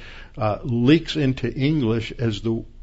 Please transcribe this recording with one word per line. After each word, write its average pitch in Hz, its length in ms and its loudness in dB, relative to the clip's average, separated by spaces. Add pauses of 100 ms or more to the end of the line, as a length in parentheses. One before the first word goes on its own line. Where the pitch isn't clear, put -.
(380)
uh, 107 260 0
leaks 135 520 4
into 131 360 0
English 127 600 0
as 107 300 -2
the, 113 220 -2 (200)